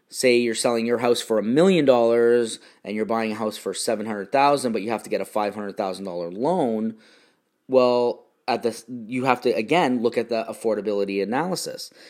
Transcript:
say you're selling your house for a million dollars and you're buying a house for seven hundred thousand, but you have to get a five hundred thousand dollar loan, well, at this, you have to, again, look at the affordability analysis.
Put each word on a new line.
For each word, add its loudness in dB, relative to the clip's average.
say 4
you're 2
selling 0
your 0
house 2
for 0
a -2
million 4
dollars 4
and -8
you're -2
buying -2
a -6
house -4
for -8
seven -4
hundred -6
thousand, 2
but -2
you -6
have -4
to -14
get -2
a -6
five -4
hundred -8
thousand -4
dollar -6
loan, -2
well, 2
at -2
this, -4
you -4
have 2
to, 2
again, 2
look 0
at -2
the -4
affordability -2
analysis. -4